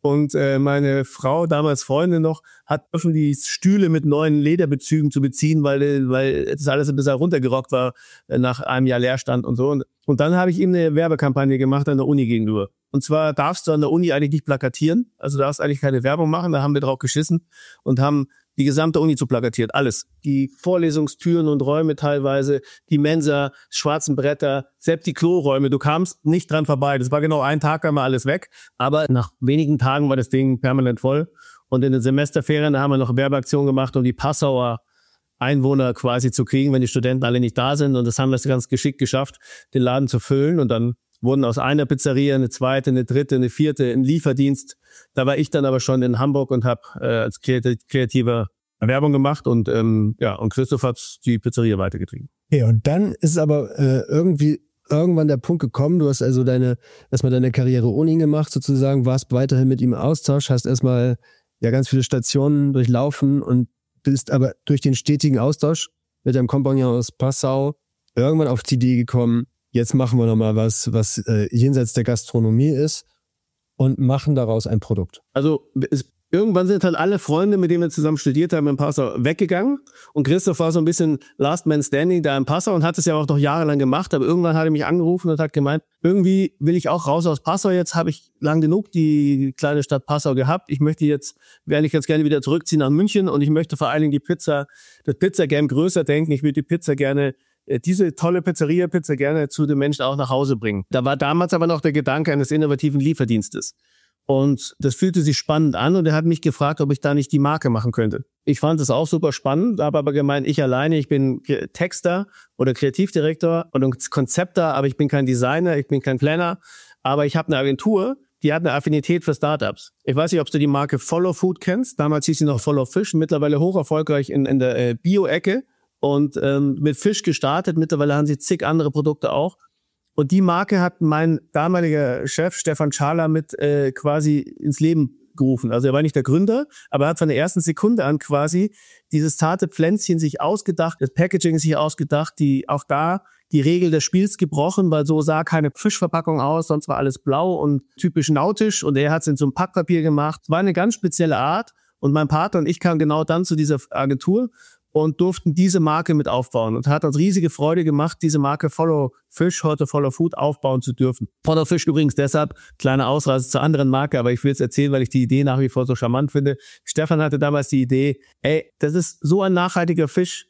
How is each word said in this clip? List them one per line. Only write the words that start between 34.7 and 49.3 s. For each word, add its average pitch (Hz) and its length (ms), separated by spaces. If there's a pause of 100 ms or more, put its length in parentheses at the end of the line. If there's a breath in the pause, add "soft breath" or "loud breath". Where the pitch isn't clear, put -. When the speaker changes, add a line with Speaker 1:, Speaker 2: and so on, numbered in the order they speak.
Speaker 1:
Einwohner 131 560
quasi 123 380
zu 127 120
kriegen, 139 280
wenn 131 80
die 123 80
Studenten 131 360
alle 120 140
nicht 120 180
da 135 200
sind. 143 180
Und 123 120
das 117 120
haben 135 120
wir 131 80
ganz 127 300
geschickt 135 300
geschafft, 135 380 (360 loud breath)
den 135 100
Laden 127 260
zu 120 100
füllen. 143 400
Und 135 100
dann 117 260 (260)
wurden 131 240
aus 117 140
einer 135 280
Pizzeria 139 480
eine 131 140
zweite, 131 420
eine 127 140
dritte, 135 320
eine 123 120
vierte, 139 440
ein 131 100
Lieferdienst. 139 760 (380 loud breath)
Da 131 120
war 139 100
ich 151 140
dann 143 140
aber 131 140
schon 131 240
in 123 160
Hamburg 139 320
und 127 140
hab, - 360
äh, 123 60
als 117 340
kreati-, 127 380 (100)
kreativer 120 600 (320)
Werbung 139 320
gemacht 139 340